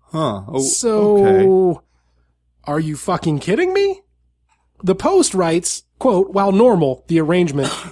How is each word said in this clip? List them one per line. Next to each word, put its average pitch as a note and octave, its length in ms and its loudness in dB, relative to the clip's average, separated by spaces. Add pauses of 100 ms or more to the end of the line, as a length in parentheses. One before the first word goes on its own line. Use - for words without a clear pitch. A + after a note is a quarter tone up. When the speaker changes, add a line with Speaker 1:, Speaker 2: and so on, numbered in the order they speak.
(120)
Speaker 1:
Huh. A#2+ 340 -4
Oh, C3 140 -6
Speaker 2:
So, G#3 640 2
Speaker 1:
okay. F#3+ 540 2 (840)
Speaker 2:
are D3 160 -4
you D#3 160 -6
fucking D#3+ 420 -2
kidding D#4 340 -2
me? G4 300 -2 (800)
The F#3 140 0
Post F4 360 0
writes, E3+ 520 -2 (140)
quote, F#3+ 320 0
While G3 220 0
normal, F#3+ 560 2
the E3 120 2
arrangement D3+ 520 0 (200)